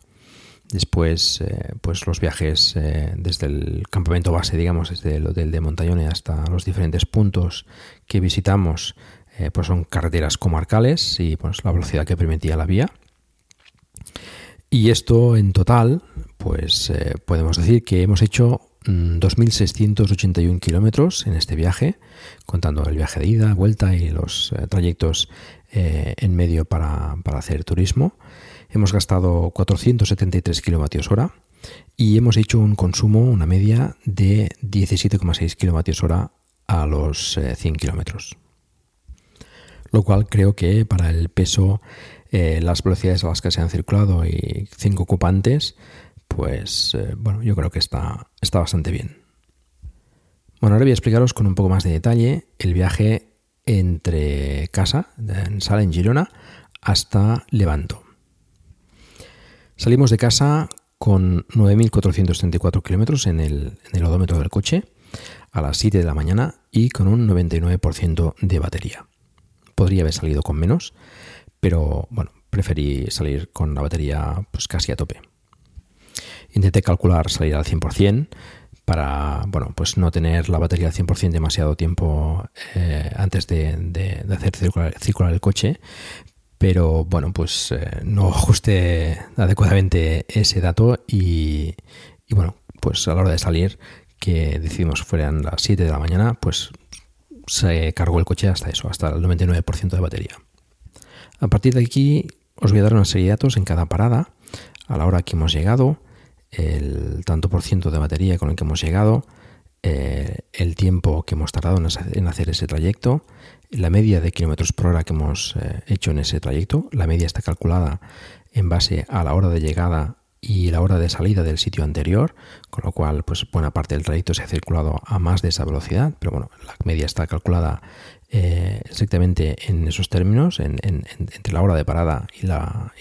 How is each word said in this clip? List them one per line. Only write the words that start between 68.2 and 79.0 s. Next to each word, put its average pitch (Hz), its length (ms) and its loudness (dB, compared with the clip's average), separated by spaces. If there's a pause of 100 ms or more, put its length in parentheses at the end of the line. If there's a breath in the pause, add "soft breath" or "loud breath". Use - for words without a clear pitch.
de 90 160 2
batería. - 480 -6 (680)
Podría 92 280 2
haber 80 100 0
salido 76 300 -2
con 73 140 -4
menos, 98 360 0 (680 loud breath)
pero, 76 500 0
bueno, 107 200 -4 (200)
preferí 71 600 -2
salir 73 420 -4
con 78 220 -2
la 71 60 -4
batería, 76 720 -4
pues, - 180 -10
casi - 240 -4
a - 40 -4
tope. - 260 -8 (1300 loud breath)
Intenté 95 300 2
calcular 85 480 2
salir 78 240 -2
al 76 100 -2
cien 80 160 -2
por 80 140 -4
cien 104 340 2 (560 loud breath)
para, 71 640 -2